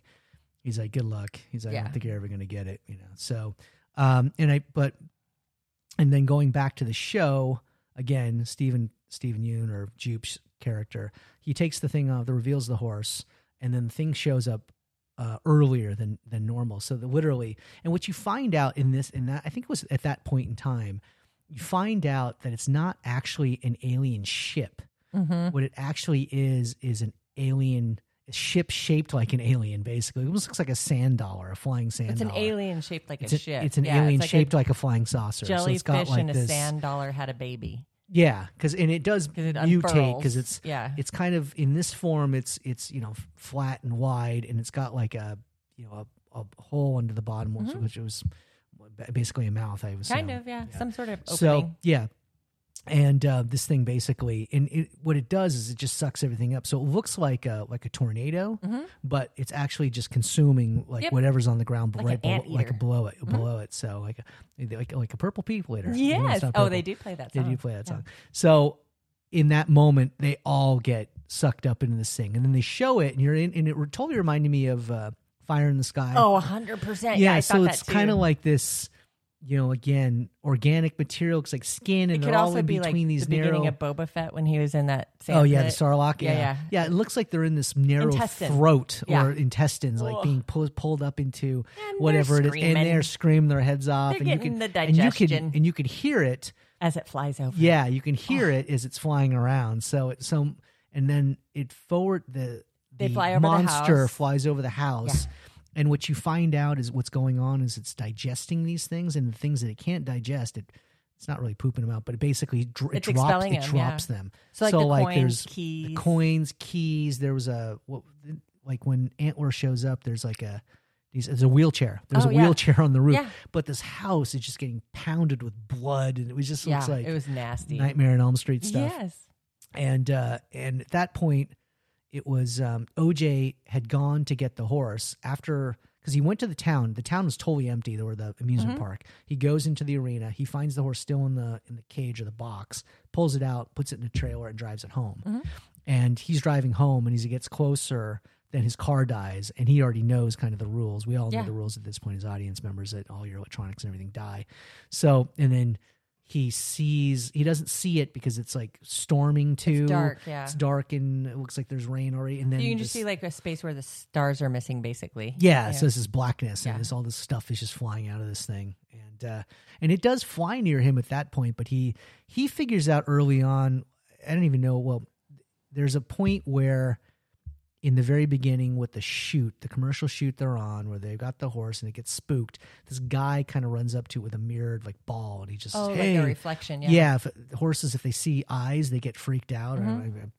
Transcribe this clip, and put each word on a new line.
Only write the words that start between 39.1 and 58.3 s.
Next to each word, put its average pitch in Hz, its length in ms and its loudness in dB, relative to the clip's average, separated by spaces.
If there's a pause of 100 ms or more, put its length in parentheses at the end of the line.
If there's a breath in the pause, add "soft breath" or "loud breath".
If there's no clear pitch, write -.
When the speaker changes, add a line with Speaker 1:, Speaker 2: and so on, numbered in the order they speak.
Speaker 2:
'Cause 160 180 -8
it 160 120 -2
Speaker 1:
mutate, 170 280 6
Speaker 2:
unfurls. 139 380 4
Speaker 1:
'cause 123 140 0
it's, - 280 -4
Speaker 2:
Yeah. 135 320 -4
Speaker 1:
it's 143 140 -6
kind 180 240 -2
of, 147 240 -2
in 143 160 4
this 170 180 -2
form, 151 420 0
it's, - 300 -4
it's, - 260 -6
you 131 120 -8
know, 107 80 -8
f-, - 260 -12
flat 135 480 -6
and 117 140 -2
wide, 120 480 -2
and 117 120 -4
it's 117 120 -6
got, 131 240 -6
like, 117 200 -2
a, 107 220 -8 (400)
you 120 80 -18
know, 104 220 -16 (280)
a, 120 60 -10
a 107 40 -10 (140)
hole 139 380 -2
under 117 160 0
the 107 80 -4
bottom, 110 320 -4
which, 107 160 -4
Speaker 2:
Mm-hmm. 302 140 -6
Speaker 1:
which 110 160 -4
was 113 260 -10 (720 loud breath)
ba-, 117 160 -12
basically 120 340 -2
a 104 40 -2
mouth, 107 340 -4
I 104 60 -8
assume. 104 260 -6
Speaker 2:
Kind 302 140 -4
of, 247 180 -10
yeah. 240 240 -10
Speaker 1:
Yeah. - 60 -12
Speaker 2:
Some 240 120 -6
sort 220 200 -8
of 190 160 -8
Speaker 1:
So, 160 300 4
Speaker 2:
opening. 165 260 -2
Speaker 1:
yeah. 139 240 2 (800)
And, 143 400 4
uh, 127 200 2
this 123 200 -4
thing 131 180 2
basically, 117 640 -2
and 143 180 4
it, 160 200 -2 (140)
what 156 140 2
it 127 120 -2
does 185 280 2
is 117 120 -6
it 123 80 -8
just - 220 -6
sucks - 260 -4
everything 120 300 0
up. 127 120 -6
So 139 120 -2
it 135 60 -2
looks 175 340 -2
like 135 260 0
a, 107 240 -4
like 120 160 -10
a - 60 -8
tornado, 151 760 -4